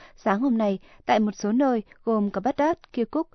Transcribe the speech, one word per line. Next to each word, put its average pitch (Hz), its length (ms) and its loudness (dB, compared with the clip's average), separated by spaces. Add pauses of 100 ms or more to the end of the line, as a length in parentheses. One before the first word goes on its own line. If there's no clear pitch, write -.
(160)
sáng 202 240 -2
hôm 247 180 0
nay 202 200 0 (280)
tại 214 140 2
một 214 140 0
số 208 180 -4
nơi 247 300 2 (220)
gồm 214 260 0
cả 190 100 -6
Baghdad, 285 360 0 (160)
Kirkuk 294 420 -4